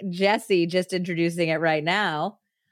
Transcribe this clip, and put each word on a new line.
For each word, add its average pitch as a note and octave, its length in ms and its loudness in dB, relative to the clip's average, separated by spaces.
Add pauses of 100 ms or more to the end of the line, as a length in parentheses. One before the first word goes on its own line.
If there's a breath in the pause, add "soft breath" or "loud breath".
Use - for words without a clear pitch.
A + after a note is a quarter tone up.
Jesse F#3+ 580 2
just F3+ 260 -2
introducing E3+ 560 0
it D#3 120 2
right D#3 220 2
now. F3+ 560 -2 (320)